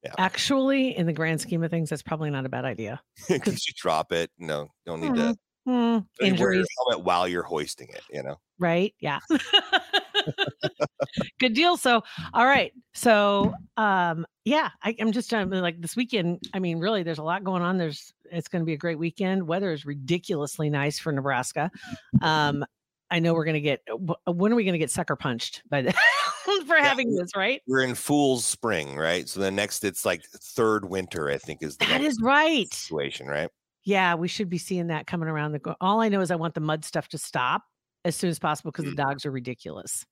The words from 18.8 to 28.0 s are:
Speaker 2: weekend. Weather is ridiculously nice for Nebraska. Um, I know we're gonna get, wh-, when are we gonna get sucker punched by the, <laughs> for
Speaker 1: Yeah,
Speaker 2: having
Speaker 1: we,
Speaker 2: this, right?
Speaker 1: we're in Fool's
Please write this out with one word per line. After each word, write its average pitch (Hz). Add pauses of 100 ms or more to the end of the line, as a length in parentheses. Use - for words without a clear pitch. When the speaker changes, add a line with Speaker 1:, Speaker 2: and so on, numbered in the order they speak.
Speaker 2:
weekend. 185
Weather 185
is 147
ridiculously 147
nice 143
for 160
Nebraska. 139 (500)
Um, 147 (440)
I 175
know 165
we're 160
gonna 156
get, 143 (100)
wh-, 165
when 180
are 240
we 226
gonna 180
get 156
sucker 160
punched -
by 143
the, 131
<laughs> 480
for 330
Speaker 1:
Yeah, 302
Speaker 2:
having 269
Speaker 1:
we, 196
Speaker 2:
this, 180
right? 208
Speaker 1:
we're 131
in 123
Fool's 139